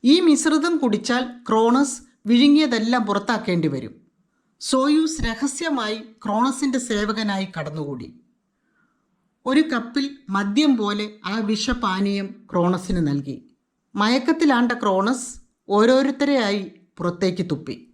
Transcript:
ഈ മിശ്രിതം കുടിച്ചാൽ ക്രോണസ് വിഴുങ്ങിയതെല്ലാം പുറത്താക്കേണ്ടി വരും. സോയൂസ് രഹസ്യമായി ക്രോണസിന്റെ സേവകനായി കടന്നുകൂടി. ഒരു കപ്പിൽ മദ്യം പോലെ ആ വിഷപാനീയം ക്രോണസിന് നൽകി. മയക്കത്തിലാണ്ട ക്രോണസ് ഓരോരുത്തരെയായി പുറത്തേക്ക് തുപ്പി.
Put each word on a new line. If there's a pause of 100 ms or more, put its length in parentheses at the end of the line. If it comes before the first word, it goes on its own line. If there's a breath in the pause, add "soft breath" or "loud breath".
ഈ
മിശ്രിതം
കുടിച്ചാൽ (140)
ക്രോണസ് (240 soft breath)
വിഴുങ്ങിയതെല്ലാം
പുറത്താക്കേണ്ടി
വരും. (680)
സോയൂസ്
രഹസ്യമായി (220)
ക്രോണസിന്റെ
സേവകനായി (100)
കടന്നുകൂടി. (1300)
ഒരു
കപ്പിൽ (140)
മദ്യം
പോലെ
ആ
വിഷപാനീയം
ക്രോണസിന്
നൽകി. (440)
മയക്കത്തിലാണ്ട
ക്രോണസ് (280)
ഓരോരുത്തരെയായി (260)
പുറത്തേക്ക്
തുപ്പി.